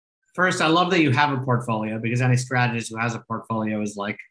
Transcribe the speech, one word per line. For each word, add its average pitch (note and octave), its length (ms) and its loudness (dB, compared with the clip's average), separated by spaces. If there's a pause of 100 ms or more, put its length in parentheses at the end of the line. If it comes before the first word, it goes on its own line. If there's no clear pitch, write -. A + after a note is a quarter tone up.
(340)
First, F3+ 260 0
I E3 80 4
love F3 220 4
that F#3 100 4
you D3+ 100 4
have C#3+ 220 4
a B2+ 100 -4
portfolio, A2+ 560 -2
because A#2 220 -2
any B2+ 160 4
strategist A#2+ 540 -2
who A2+ 60 -10
has A2+ 200 -4
a A2+ 40 -8
portfolio A2 640 -4
is, G#2 140 -6
like, G2+ 220 -6 (120)